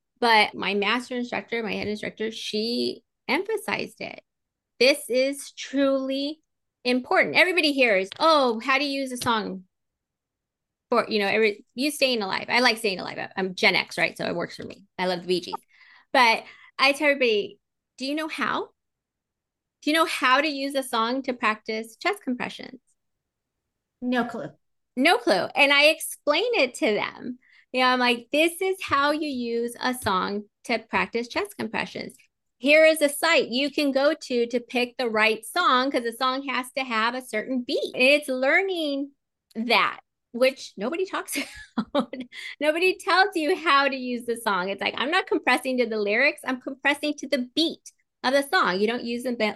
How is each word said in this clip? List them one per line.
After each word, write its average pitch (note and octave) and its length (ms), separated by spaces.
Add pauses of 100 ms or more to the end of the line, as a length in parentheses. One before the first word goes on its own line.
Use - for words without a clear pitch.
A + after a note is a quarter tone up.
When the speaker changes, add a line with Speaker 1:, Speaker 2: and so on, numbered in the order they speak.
(200)
Speaker 1:
but A3 340
my F#3 200
master A3+ 420
instructor, A#3 480
my G3 80
head G3 160
instructor, G#3 420
she A#3 720 (240)
emphasized - 720
it. - 200 (580)
This C#4 320
is C4+ 420
truly C4+ 880 (440)
important. B3+ 520
Everybody E4 360
hears, A3 360 (120)
"Oh, C#4 400
how C4 180
do C#4+ 60
you C#4 160
use C4+ 100
a B3+ 60
song G3 480 (1300)
for," A#3 180
you A3 100
know, G3+ 80
every, G#3 380 (100)
you C4+ 160
Staying B3+ 320
Alive. F#3+ 260
I A#3 120
like A#3+ 160
Staying G3 240
Alive. - 180
I, - 180
I'm F#3+ 180
Gen F#3+ 200
X, - 240
right? E3+ 180
So - 100
it E3 100
works E3+ 200
for - 80
me. - 200 (140)
I F#3 80
love F3+ 160
the F#3 40
Bee F3+ 140
Gees. F3+ 140 (580)
But A#3 320 (340)
I C4+ 140
tell D4 160
everybody, A#3+ 500 (400)
"Do B3+ 80
you C#4+ 80
know D#4 140
how? D#4 400 (1120)
Do C#4+ 80
you D#4 60
know E4 100
how C4+ 340
to D#4 80
use C#4 260
a C4+ 80
song A#3+ 400
to B3+ 100
practice A3+ 640
chest G4+ 260
compressions?" - 580 (1200)
Speaker 2:
No B3 220
clue. F#3+ 260 (460)
Speaker 1:
No D#4+ 220
clue. F#3+ 360
And C#4+ 180
I C#4+ 140
explain D#4+ 680
it C#4+ 220
to A#3 180
them. - 440 (340)
You B3+ 80
know, B3+ 80
I'm B3+ 100
like, A#3+ 320
"This E4 300
is F#4+ 220
how C#4+ 300
you D#4 160
use A#3+ 520
a B3+ 140
song G3+ 500 (200)
to A3+ 140
practice A3+ 500
chest G4 300
compressions. - 560 (440)
Here D4+ 280
is D#4 160
a C#4+ 80
site D#4+ 380
you C4 220
can C#4+ 220
go C#4 220
to A#3+ 320
to B3 140
pick B3 360
the B3 140
right A3 340
song, C#4 460
'cause B3+ 140
the A#3 80
song C4 360
has B3+ 300
to A#3 60
have A#3 300
a B3+ 60
certain B3 420
beat." F#4+ 320
And - 80
it's C#4+ 260
learning C#4+ 800 (440)
that, A3 460 (320)
which B3+ 460
nobody D#4 260
talks - 320
<laughs> - 400
about. B3+ 380 (440)
Nobody E4+ 380
tells F#4+ 400
you D#4+ 180
how C#4+ 340
to C4+ 80
use B3 280
the A#3 120
song. G3 340
It's G3 100
like, G#3 160
I'm B3+ 140
not F#4+ 160
compressing C4 520
to A#3+ 80
the A3 120
lyrics. G#3+ 480
I'm B3+ 140
compressing C#4+ 580
to C4 100
the B3 260
beat - 380 (300)
of B3+ 100
the C#4 160
song. G#3 320
You G#3 60
don't A#3+ 180
use A#3+ 200
the B3+ 80
be-, A3 240